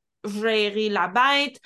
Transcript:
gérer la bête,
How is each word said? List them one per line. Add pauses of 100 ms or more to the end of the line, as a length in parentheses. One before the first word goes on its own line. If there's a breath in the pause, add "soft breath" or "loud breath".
(240)
gérer
la
bête,